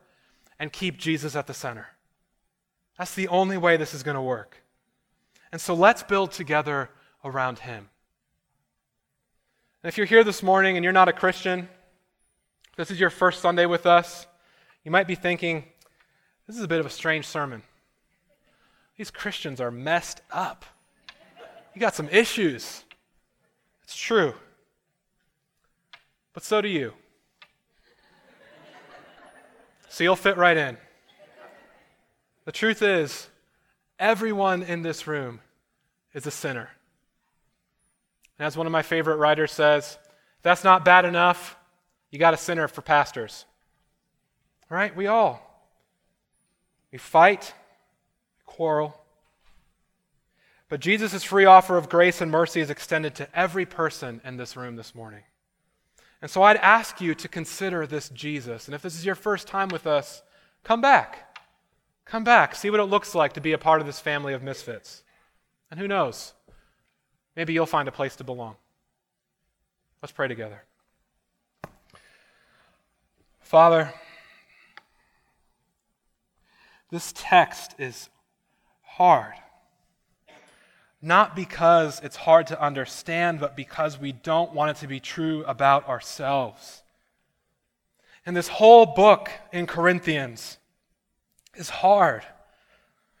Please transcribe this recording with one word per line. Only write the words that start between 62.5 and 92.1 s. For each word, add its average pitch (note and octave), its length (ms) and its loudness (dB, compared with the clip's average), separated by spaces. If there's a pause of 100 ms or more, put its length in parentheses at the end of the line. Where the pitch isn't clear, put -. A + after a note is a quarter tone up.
See G3+ 160 -4
what G#3+ 100 2
it G#3 40 2
looks G3 300 -2
like D3+ 200 0
to D3+ 60 -12
be D#3 120 -2
a D3+ 60 -2
part D#3+ 220 4
of D3 60 -8
this C#3+ 140 -14
family C#3+ 320 -6
of C3 100 -8
misfits. C3 640 -16 (640)
And D#3+ 80 -18
who G3 100 -8
knows? E3 440 -4 (1040)
Maybe E3 160 -6
you'll D#3+ 140 0
find D3 200 -2
a B2+ 60 -10
place C3+ 240 -8
to C3+ 80 -18
belong. A#2+ 320 -14 (1500)
Let's C#3+ 100 -16
pray C#3+ 140 -6
together. A2 380 -12 (2750)
Father, D#3+ 540 4 (3000)
this E3+ 240 -12
text - 640 0
is B2+ 320 -14 (720)
hard. D#3 520 2 (1700)
Not E3+ 360 2
because E3+ 640 2
it's - 160 -16
hard E3 320 6
to D#3 120 -8
understand, D#3 760 -4
but C#3+ 160 -6
because D3 440 -6
we C#3 120 -10
don't D#3+ 420 -2
want D3+ 200 -2
it - 80 -10
to D3 80 -14
be C3+ 100 -10
true D#3+ 460 -6
about C#3 440 2
ourselves. C3 960 -6 (1400)
And F3 100 -4
this F3 120 -4
whole A3+ 360 10
book F#3+ 460 4 (220)
in F3 160 -6
Corinthians E3 880 -2 (960)
is E3 160 -14
hard F3 540 2 (960)